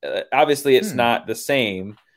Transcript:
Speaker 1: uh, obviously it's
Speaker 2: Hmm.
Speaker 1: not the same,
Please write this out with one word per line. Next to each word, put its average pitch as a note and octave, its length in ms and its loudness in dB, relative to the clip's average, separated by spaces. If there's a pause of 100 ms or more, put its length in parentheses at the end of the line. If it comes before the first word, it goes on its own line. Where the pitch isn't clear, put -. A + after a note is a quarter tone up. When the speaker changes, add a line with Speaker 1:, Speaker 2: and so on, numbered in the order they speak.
Speaker 1:
uh, - 180 -4 (100)
obviously C#3+ 440 4
it's - 160 0
Speaker 2:
Hmm. A#2+ 60 -4
Speaker 1:
not A#2 300 0
the A2 60 -6
same, G#2+ 640 -4 (200)